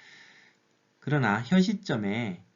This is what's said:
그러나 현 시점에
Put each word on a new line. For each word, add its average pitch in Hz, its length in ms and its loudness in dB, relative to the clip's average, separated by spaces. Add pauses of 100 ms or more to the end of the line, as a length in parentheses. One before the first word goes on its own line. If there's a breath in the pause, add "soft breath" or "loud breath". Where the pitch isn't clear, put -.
(1000 loud breath)
그러나 120 440 0
현 185 200 4
시점에 113 800 -4 (140)